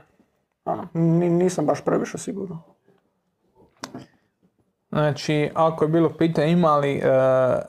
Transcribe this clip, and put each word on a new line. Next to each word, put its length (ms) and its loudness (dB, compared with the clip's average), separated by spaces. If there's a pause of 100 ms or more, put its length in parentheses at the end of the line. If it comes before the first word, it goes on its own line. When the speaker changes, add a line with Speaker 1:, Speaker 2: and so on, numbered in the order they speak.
(640)
Speaker 1:
ono, 300 -6
ni-, 360 2
nisam 360 0
baš 180 -2
previše 340 -2
siguran. 400 -10 (2250)
Speaker 2:
Znači, 640 -2
ako 300 0
je 40 2
bilo 220 2
pitanje 420 0
ima 240 4
li, 180 0
e, 80 -4 (680)